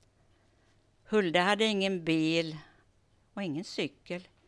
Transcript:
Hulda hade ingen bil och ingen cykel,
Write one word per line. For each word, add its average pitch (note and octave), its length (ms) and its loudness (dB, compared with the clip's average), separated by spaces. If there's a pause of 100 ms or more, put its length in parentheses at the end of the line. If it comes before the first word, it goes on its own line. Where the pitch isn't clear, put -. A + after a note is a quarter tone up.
(1040)
Hulda F3+ 380 2
hade G3+ 240 2
ingen G3 380 0
bil D#3+ 540 0 (760)
och - 100 -8
ingen D#3+ 200 -4
cykel, - 640 -8 (200)